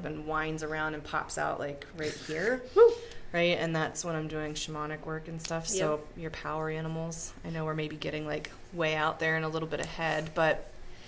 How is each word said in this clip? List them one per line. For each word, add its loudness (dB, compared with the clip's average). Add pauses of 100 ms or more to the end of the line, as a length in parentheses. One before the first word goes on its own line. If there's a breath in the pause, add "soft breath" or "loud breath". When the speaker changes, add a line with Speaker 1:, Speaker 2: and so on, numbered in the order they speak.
Speaker 1:
Mm. -10
Speaker 2:
and -6
winds 0
around -2
and -6
pops -4
out, 0
like, -6 (140)
right -4 (140)
here. 0
Speaker 1:
<laughs> -14
Woo! 12 (400 loud breath)
Speaker 2:
Right? 4
And 0
that's 0
when -2
I'm -2
doing -4
shamanic -6
work -6
and -8
stuff. -2
So 2
Speaker 1:
Yep. 0 (160)
Speaker 2:
your -6
power -4
animals. -2 (120)
I -6
know -2
we're -2
maybe -4
getting, -4
like, -4 (220)
way 2
out 2
there 4
and 2
a 0
little -2
bit -2
ahead, -2
but 4 (380 loud breath)